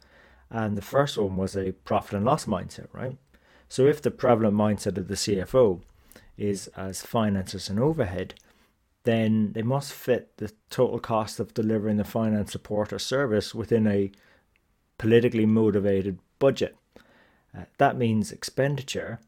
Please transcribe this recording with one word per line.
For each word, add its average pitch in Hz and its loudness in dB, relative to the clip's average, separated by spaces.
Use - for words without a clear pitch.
And 110 -2
the 101 -6
first 143 0
one 95 -2
was 95 -2
a 95 -2
profit - -4
and 101 0
loss 135 0
mindset, - -6
right? 135 -10
So 131 2
if 147 2
the 120 0
prevalent 110 4
mindset 104 0
of 90 -6
the 98 -4
C 101 0
F 87 -6
O 104 4
is 101 -4
as 95 -10
finance 101 0
as 87 -10
an 98 -2
overhead, 110 -2
then 110 2
they 110 -4
must 135 -2
fit - -2
the 107 -10
total 120 0
cost 107 -2
of 101 -6
delivering 110 2
the 104 0
finance 107 0
support 104 -4
or 98 -6
service 123 0
within 110 2
a 101 2
politically 113 4
motivated 101 2
budget. - 0
Uh, 90 -14
that 127 2
means 113 0
expenditure - -4